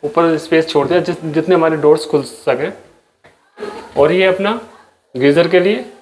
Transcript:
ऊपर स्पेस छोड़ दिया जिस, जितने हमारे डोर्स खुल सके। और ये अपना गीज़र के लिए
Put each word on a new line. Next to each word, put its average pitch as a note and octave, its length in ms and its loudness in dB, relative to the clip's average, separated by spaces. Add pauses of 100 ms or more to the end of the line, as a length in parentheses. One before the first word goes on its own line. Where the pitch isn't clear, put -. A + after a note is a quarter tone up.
ऊपर D#3+ 340 0
स्पेस D#3+ 320 0
छोड़ C#3+ 180 0
दिया F3 120 2
जिस, E3+ 240 -6
जितने D#3+ 320 0
हमारे D#3+ 220 0
डोर्स D3+ 280 2
खुल - 180 -2
सके। C#3 460 -6 (1300)
और D3+ 160 2
ये F#3 140 2
अपना F#3+ 280 0 (640)
गीज़र C#3+ 320 4
के F3+ 120 4
लिए G3+ 260 0 (160)